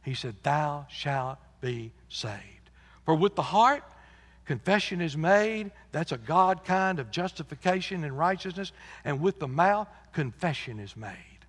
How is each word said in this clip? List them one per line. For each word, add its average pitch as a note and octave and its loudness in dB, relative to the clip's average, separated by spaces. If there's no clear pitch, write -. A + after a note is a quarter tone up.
he C3+ -6
said, A#2 -8
"thou D3 0
shalt C3+ -4
be A#2 -6
saved." - -12
For D#3+ 4
with G3 2
the D#3 0
heart, A#3 4
confession F3+ 0
is D3+ -2
made. G#3 2
That's D#3 -2
a C3 -4
God F3 2
kind F#3+ 2
of A#2 -8
justification F3+ -2
and C#3 -6
righteousness. F#3 -2
And C#3+ -2
with F#3 0
the D3 -6
mouth, F#3+ 2
confession C3 -4
is G2 -14
made. G#2 -12